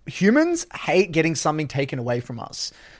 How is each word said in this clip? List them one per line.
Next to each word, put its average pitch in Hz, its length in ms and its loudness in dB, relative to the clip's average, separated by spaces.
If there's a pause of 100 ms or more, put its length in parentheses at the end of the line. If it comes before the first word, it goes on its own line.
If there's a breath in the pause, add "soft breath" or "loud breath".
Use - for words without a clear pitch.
humans 302 640 2
hate 185 400 2
getting 160 220 2
something 156 340 -2
taken 135 300 -2
away 120 220 -2
from 120 180 -10
us. - 340 -10 (280 soft breath)